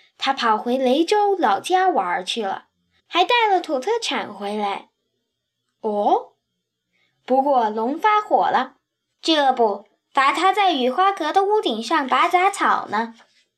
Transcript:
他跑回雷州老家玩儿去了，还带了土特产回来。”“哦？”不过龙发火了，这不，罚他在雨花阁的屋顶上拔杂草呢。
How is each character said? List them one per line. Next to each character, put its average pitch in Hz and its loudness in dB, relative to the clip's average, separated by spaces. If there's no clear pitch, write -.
他 269 -2
跑 240 0
回 240 -2
雷 269 2
州 403 2
老 247 2
家 370 0
玩 220 2
儿 180 -4
去 220 -6
了， - -6
还 349 0
带 466 0
了 370 2
土 311 -4
特 311 -4
产 226 -6
回 202 -8
来。 202 -6
”“哦？” 220 0
不 262 2
过 254 2
龙 226 -4
发 427 0
火 320 0
了， 254 -2
这 294 2
不， 220 0
罚 269 2
他 359 2
在 381 2
雨 339 0
花 370 2
阁 330 -4
的 381 2
屋 415 2
顶 226 -4
上 302 -2
拔 269 2
杂 359 2
草 285 -2
呢。 226 -6